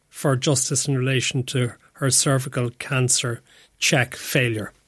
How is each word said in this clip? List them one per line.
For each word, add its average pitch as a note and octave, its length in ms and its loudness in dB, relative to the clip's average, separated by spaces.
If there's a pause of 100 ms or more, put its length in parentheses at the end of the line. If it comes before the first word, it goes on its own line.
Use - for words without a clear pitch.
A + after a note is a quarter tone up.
for C3+ 280 -2
justice C3+ 500 0
in C#3 100 0
relation B2+ 460 0
to B2 300 -2 (220)
her C#3 160 0
cervical C3 600 0
cancer B2+ 720 -2 (360)
check - 380 2
failure, A#2 560 0 (160)